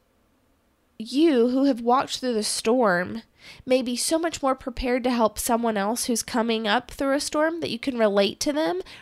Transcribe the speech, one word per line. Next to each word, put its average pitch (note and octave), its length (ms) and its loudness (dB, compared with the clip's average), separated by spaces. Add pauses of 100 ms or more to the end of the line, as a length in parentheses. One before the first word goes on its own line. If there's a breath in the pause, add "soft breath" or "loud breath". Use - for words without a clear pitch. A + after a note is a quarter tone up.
(1000)
you B3 500 4
who C4+ 160 2
have C4 140 2
walked A#3+ 400 0
through B3 140 -2
the G#3+ 100 -2
storm G#3+ 800 0 (440 loud breath)
may B3+ 160 2
be B3 140 -4
so D#4+ 240 0
much E4+ 220 -4
more C4 140 0
prepared B3 500 -4
to B3+ 40 2
help A#3 300 2
someone A#3 380 0
else G#3 280 -2
who's A#3 180 -2
coming A3+ 440 -2
up A3+ 240 0
through C#4 220 -2
a C#4+ 60 0
storm, D#4+ 420 -2
that - 80 -4
you A#3 100 -6
can B3 180 -4
relate G3+ 440 2
to D4+ 100 -2
them, E4 300 -2 (200 loud breath)